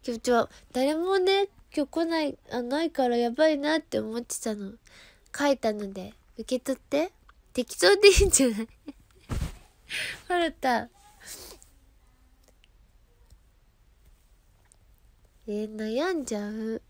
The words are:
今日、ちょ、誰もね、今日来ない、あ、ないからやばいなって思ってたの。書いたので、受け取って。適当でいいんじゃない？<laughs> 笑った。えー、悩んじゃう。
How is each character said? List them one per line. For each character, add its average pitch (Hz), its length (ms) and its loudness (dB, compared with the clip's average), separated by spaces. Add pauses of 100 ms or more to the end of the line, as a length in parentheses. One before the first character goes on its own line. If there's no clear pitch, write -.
今 240 120 -6
日、 226 60 -12
ち 247 100 0
ょ、 233 180 2 (240)
誰 269 220 2
も 370 240 2
ね、 392 300 2 (260)
今 294 100 0
日 - 60 -20
来 330 140 0
な 330 180 -2
い、 285 140 -6 (140)
あ、 247 120 -4
な 277 200 -2
い 330 60 -2
か 262 180 0
ら 240 80 2
や 240 140 0
ば 302 200 2
い 294 100 0
な 302 180 0
っ 302 40 -2
て - 180 -4
思 220 180 -6
っ 240 40 -6
て - 200 -10
た 220 140 -4
の。 202 180 -12 (640)
書 285 100 0
い 277 120 4
た 220 120 0
の 208 220 -8
で、 196 220 -14 (220)
受 226 80 -12
け 254 140 -2
取 262 160 -4
っ - 40 -20
て。 311 340 -2 (400)
適 - 260 -4
当 392 160 8
で 403 140 8
い 381 140 6
い - 20 6
ん - 60 2
じ 269 140 6
ゃ 240 40 4
な 220 140 -4
い？ 226 40 -8 (680)
<laughs> - 920 -10
笑 349 200 2
っ 294 60 -2
た。 240 360 -2 (4000)
え 214 200 -6
ー、 214 100 -14
悩 226 360 -4
ん 302 140 -4
じ 226 100 -6
ゃ 202 120 -6
う。 220 420 -8